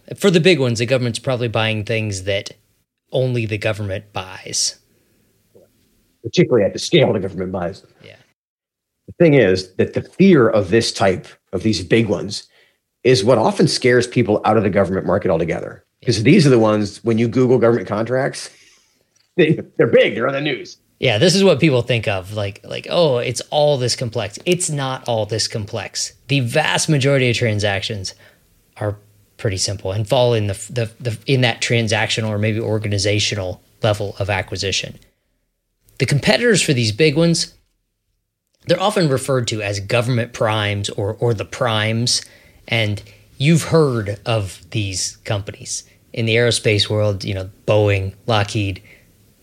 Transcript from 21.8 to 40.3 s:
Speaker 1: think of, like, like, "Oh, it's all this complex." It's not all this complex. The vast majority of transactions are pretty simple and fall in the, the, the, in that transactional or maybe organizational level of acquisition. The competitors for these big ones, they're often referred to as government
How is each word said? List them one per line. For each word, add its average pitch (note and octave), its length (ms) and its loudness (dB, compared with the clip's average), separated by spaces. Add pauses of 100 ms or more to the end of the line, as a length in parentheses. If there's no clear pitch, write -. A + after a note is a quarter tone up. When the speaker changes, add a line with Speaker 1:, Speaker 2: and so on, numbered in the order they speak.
Speaker 1:
think A2+ 260 -2
of, F#2+ 260 -6
like, G2+ 300 -6
like, - 260 -10
"Oh, D#3 280 2
it's B2 220 -4 (100)
all D3 280 2
this B2 160 -2
complex." A2 500 -6
It's F3 240 0
not C3+ 400 -6
all A2 180 -2
this G#2+ 200 -4
complex. - 680 -10 (140)
The C#3 140 0
vast D3+ 480 -2
majority C3+ 420 2
of A2+ 60 0
transactions G2+ 800 -4 (640)
are G#2 180 -4 (400)
pretty F#2+ 220 -4
simple F#2+ 340 -4
and G#2 160 -4
fall B2 260 2
in G#2+ 140 0
the, F#2+ 60 -4 (140)
the, A#2 300 -4
the, A2+ 180 -6 (100)
in C3 160 2
that A#2 200 0
transactional A2 680 -2
or G#2 80 -4
maybe G#2+ 200 0
organizational G#2 1040 -2 (180)
level G#2 380 -2
of G2 100 -4
acquisition. F#2+ 720 -6 (1000)
The C#3 80 0
competitors G#3+ 560 2
for E3 100 0
these A#2+ 180 0
big D3 260 2
ones, E3+ 380 0 (1120)
they're - 140 0
often G3 280 2
referred C3 400 0
to G#2+ 140 -4
as G2+ 160 -4
government A#2 540 0